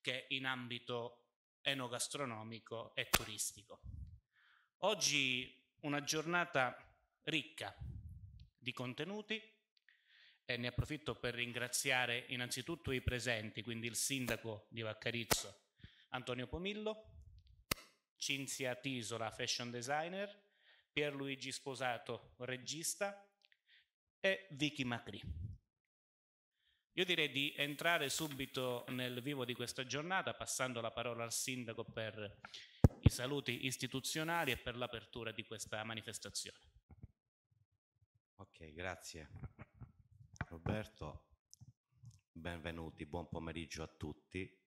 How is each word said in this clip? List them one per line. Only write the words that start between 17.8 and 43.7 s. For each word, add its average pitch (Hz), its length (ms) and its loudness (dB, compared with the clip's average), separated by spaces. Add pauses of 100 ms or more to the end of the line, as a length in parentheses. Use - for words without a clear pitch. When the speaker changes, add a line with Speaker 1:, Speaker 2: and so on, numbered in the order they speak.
Speaker 1:
Cinzia 135 580 0
Tisola, 113 560 -2
fashion 120 380 -2
designer, 156 800 -2 (440)
Pierluigi 139 600 0
Sposato, 123 840 -2
regista, 139 840 -2 (960)
e 190 320 2
Vicky 143 320 2
Macri. 117 380 -2 (1800)
Io 185 60 6
direi 160 260 4
di 139 240 2
entrare 147 540 4
subito 131 800 0
nel 123 320 -2
vivo 135 240 0
di 123 80 0
questa 120 320 -2
giornata, 151 480 0
passando 120 480 0
la 113 100 0
parola 120 320 -2
al 117 80 -4
sindaco 117 540 -2
per 107 540 -4 (600)
i - 100 12
saluti 131 560 2
istituzionali 143 840 2
e 113 60 4
per 120 180 -6
l'apertura 117 560 -4
di 110 140 -6
questa 107 400 -4
manifestazione. 104 760 -6 (1800)
Speaker 2:
Ok, 82 380 -16
grazie 85 560 -6 (1200)
Roberto, 85 800 -4 (1080)
benvenuti, 82 720 -4
buon 82 240 -4
pomeriggio 80 520 -4